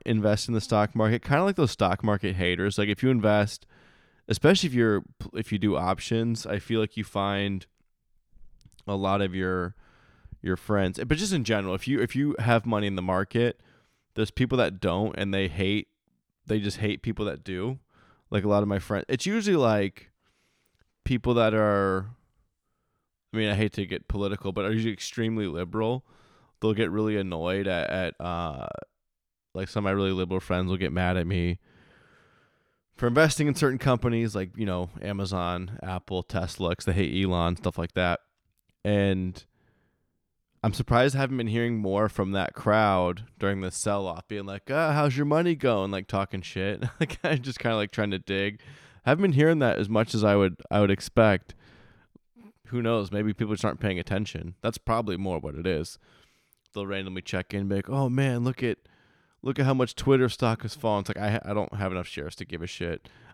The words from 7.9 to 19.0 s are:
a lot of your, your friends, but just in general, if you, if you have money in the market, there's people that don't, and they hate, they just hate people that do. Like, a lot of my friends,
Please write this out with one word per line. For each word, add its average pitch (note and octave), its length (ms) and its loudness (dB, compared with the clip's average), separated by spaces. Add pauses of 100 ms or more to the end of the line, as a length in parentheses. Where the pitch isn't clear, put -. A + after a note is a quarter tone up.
a G2+ 100 -4
lot G2 240 0
of G2 140 -2
your, F#2 400 -2 (720)
your F#2 140 0
friends, G2 460 0
but B2 140 0
just G3 160 -2
in D3 100 0
general, G2+ 300 0
if G2 140 -4
you, C3+ 140 0
if A#2+ 140 -2
you C#3+ 220 0
have A#2 300 2
money G#2 180 0
in G2+ 100 -2
the F#2 60 -4
market, G2 580 0 (540)
there's A2 160 -2
people B2+ 300 0
that F#2 200 0
don't, F#2+ 380 0
and G2 160 -4
they G2 140 0
hate, F#2+ 400 -2 (580)
they G#2+ 140 0
just G2+ 180 -4
hate G#2+ 240 -4
people A2 240 -4
that D2+ 180 -8
do. G2 360 -6 (500)
Like, G2+ 140 0
a G#2 40 0
lot G#2 140 4
of G2+ 80 0
my G2 80 0
friends, G2 320 -4